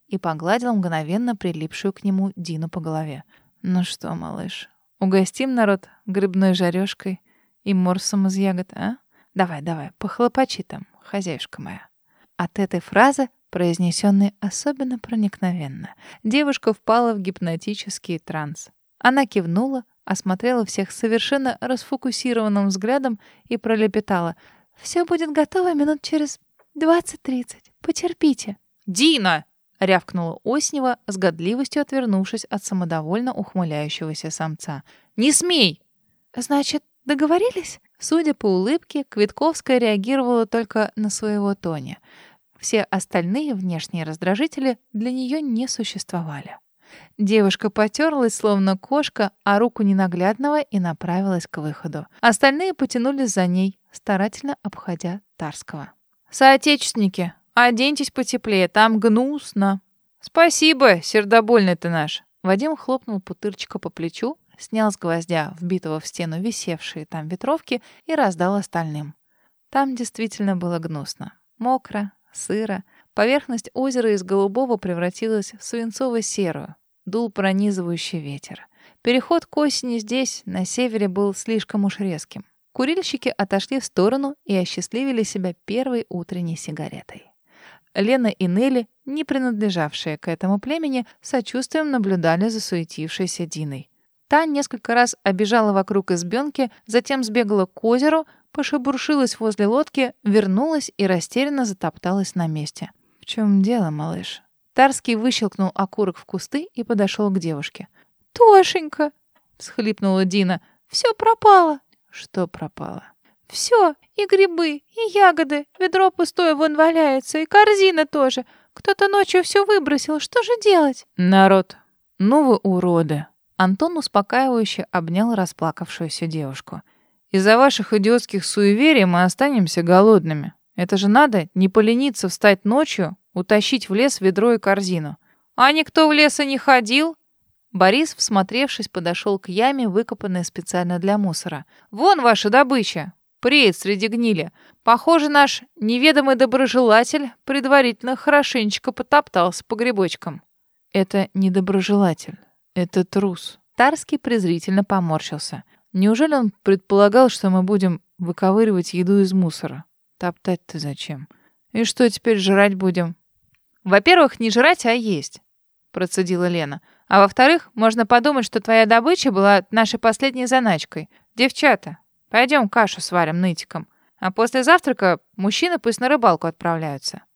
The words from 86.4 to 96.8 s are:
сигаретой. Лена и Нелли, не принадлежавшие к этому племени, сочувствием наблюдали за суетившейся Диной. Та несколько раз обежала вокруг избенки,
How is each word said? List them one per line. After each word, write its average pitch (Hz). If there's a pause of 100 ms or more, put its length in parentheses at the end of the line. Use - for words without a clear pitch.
сигаретой. - (640)
Лена 240
и -
Нелли, 233 (160)
не 294
принадлежавшие 208
к -
этому 185
племени, 269 (140)
сочувствием 277
наблюдали 190
за 220
суетившейся 170
Диной. 151 (380)
Та 311
несколько 277
раз 240
обежала 208
вокруг 196
избенки, 214 (160)